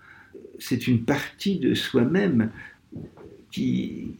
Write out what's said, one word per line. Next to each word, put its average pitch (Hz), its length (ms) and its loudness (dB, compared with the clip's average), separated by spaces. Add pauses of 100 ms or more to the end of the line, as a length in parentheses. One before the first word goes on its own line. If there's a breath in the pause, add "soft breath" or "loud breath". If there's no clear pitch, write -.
(600 soft breath)
c'est - 280 -4
une 120 160 4
partie 151 560 -2
de 131 140 4
soi-même 131 760 2 (1000 loud breath)
qui, - 680 -2